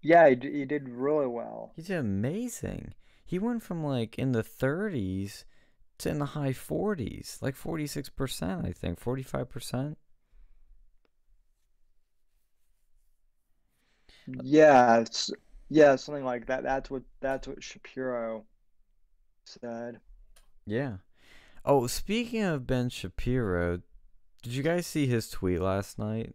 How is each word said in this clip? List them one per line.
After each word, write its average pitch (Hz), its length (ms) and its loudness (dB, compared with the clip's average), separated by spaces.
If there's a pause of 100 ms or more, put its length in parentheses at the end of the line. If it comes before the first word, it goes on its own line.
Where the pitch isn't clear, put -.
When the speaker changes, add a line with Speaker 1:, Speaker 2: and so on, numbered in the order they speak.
Speaker 1:
Yeah, 160 280 10
he 127 60 8
d-, 143 240 -6
he 139 60 -2
did 139 240 -4
really 135 380 0
well. 113 480 -8
Speaker 2:
He 165 60 -14
did 180 160 -4
amazing. 123 960 -4 (320)
He 175 120 -4
went 226 260 -4
from, 170 200 -6
like, 127 340 -4
in 131 140 0
the 110 120 2
thirties 127 1000 -4 (540)
to - 100 -4
in 151 100 -2
the 143 60 -2
high 139 280 -4
forties, 165 880 -6
like, 131 140 -4
forty-six 151 540 -8
percent, 170 560 -6
I 87 60 -4
think, 87 280 -6
forty-five 131 500 -6
percent. 135 480 -6 (4000)
Speaker 1:
Yeah, 131 760 8
it's, - 320 -4 (380)
yeah, 143 260 8
something 143 280 -8
like 120 240 -6
that. 131 160 -2
That's 135 260 -4
what, 131 140 -8 (160)
that's 135 280 -4
what 139 140 -12
Shapiro 117 840 -8 (1000)
said. 117 540 -12 (680)
Speaker 2:
Yeah. 110 320 -4 (680)
Oh, 131 220 4
speaking 226 540 -2
of 151 240 -2
Ben 123 240 0
Shapiro, 90 920 -2 (600)
did 120 120 -8
you 139 100 -2
guys 170 240 0
see 147 200 0
his 120 220 0
tweet 90 300 -2
last 95 400 -2
night 107 360 -6